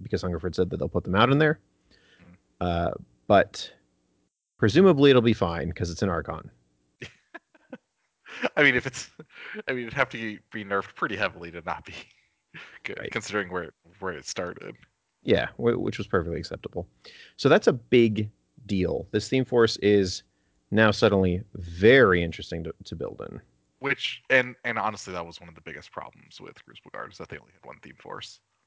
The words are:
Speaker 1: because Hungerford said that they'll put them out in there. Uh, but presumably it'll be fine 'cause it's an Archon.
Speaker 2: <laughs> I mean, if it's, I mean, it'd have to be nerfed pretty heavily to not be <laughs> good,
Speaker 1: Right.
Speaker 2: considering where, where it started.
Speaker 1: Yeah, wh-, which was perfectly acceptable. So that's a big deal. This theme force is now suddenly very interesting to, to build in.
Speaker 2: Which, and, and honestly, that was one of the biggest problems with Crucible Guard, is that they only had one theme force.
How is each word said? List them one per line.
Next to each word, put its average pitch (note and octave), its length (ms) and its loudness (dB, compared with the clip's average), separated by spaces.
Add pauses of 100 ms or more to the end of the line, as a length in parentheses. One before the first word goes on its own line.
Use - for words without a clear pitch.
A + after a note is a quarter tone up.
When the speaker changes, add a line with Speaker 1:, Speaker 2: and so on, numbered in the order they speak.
Speaker 1:
because - 200 -4
Hungerford F2 320 -4
said F2+ 160 0
that F2 80 -6
they'll - 120 -2
put F2 140 -2
them F2+ 100 -2
out A#2 160 6
in C#3+ 80 4
there. D3+ 200 2 (1000)
Uh, E2+ 300 -2 (360)
but - 440 2 (880)
presumably C#3+ 520 6
it'll B2+ 120 8
be A2+ 100 4
fine E2+ 400 -2
'cause E2+ 180 -6
it's E2 120 -10
an G2 80 2
Archon. D#2+ 400 -6 (500)
Speaker 2:
<laughs> - 1600 -14
I D3+ 60 4
mean, C3+ 120 6
if B2 120 -2
it's, - 240 -12 (580)
I C3+ 40 -2
mean, B2 100 -6
it'd A2+ 120 -12
have C3+ 160 0
to A2+ 280 -10 (140)
be G#2+ 120 -8
nerfed G2 300 -4
pretty A2 220 -6
heavily F2 360 -6
to E2+ 120 -14
not D#2 200 -8
be - 100 -18 (460)
<laughs> - 440 -20
good, - 140 -12
Speaker 1:
Right. - 120 -12
Speaker 2:
considering G2+ 400 -6
where, F2 200 -8 (300)
where F#2+ 120 -6
it C#2+ 140 -16
started. - 480 -10 (480)
Speaker 1:
Yeah, F2+ 340 0
wh-, A#2 240 0
which G2+ 180 -6
was G2+ 80 -10
perfectly E2+ 320 -2
acceptable. - 500 -12 (480)
So - 120 2
that's F#3 180 4
a D#3 60 6
big A2 580 2 (360)
deal. F2+ 440 -2
This - 180 -4
theme C3 160 0
force A#2 340 4
is G2+ 440 4 (480)
now G#2+ 200 6
suddenly G2 520 2 (120)
very F2+ 680 6
interesting E2 420 -8
to, D#2+ 100 -12 (100)
to - 120 -14
build - 240 -10 (100)
in. - 100 -16 (400)
Speaker 2:
Which, - 500 -8
and, B2 240 2 (100)
and A#2 140 -6
honestly, G2+ 340 -6
that F2 140 -8
was E2+ 140 -18
one E2+ 80 -20
of E2 60 -20
the D#2 60 -20
biggest D2+ 320 -18
problems - 480 -18
with - 240 -20
Crucible - 300 -20
Guard, A1+ 180 -14
is - 60 -20
that E2+ 100 -14
they D2+ 100 -14
only - 140 -20
had - 140 -20
one C2+ 160 -18
theme - 180 -20
force. - 400 -16 (260)